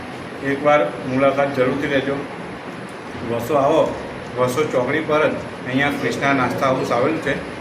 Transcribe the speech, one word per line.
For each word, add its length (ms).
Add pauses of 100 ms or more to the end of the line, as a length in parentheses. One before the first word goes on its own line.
(460)
એકવાર 400 (220)
મુલાકાત 480
જરૂરથી 300
લેજો. 300 (1120)
વસો 240
આવો, 400 (420)
વસો 280
ચોકડી 360
પર 280
જ 40 (360)
અહીંયા 220
ક્રિષ્ના 420
નાસ્તા 340
હાઉસ 260
આવેલું 300
છે. 380